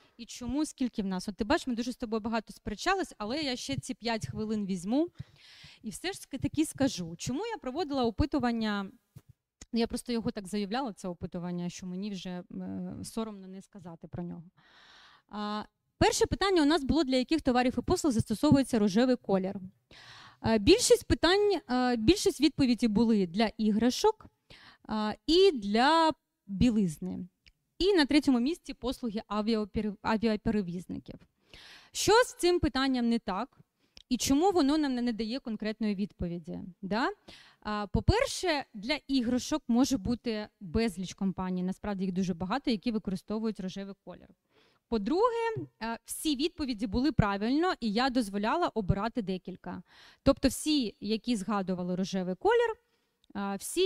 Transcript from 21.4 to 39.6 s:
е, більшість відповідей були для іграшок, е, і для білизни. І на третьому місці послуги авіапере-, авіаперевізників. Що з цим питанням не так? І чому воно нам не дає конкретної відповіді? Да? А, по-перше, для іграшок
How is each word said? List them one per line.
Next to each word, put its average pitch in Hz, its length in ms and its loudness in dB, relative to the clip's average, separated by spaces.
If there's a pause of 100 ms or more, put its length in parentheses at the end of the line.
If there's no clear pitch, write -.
е, 247 260 2
більшість 311 460 2
відповідей 247 480 2
були 214 380 4
для 202 300 0
іграшок, 226 680 2 (640)
е, 214 260 -2 (120)
і 370 240 6
для 277 600 4 (360)
білизни. 190 720 0 (600)
І 381 140 4
на 311 120 6
третьому 277 340 4
місці 285 340 -4
послуги 226 540 -6
авіапере-, 214 720 -2
авіаперевізників. 208 1120 -2 (760)
Що - 220 2
з 480 200 6
цим 349 260 2
питанням 262 500 0
не 233 100 2
так? 202 400 -6 (500)
І 247 80 -2
чому 311 340 4
воно 311 260 4
нам 277 180 0
не 240 180 0
дає 226 260 -4
конкретної 214 560 -4
відповіді? 175 640 -6 (220)
Да? 214 280 -2 (520)
А, 208 260 -6
по-перше, 349 840 2
для 240 340 -4
іграшок 254 600 0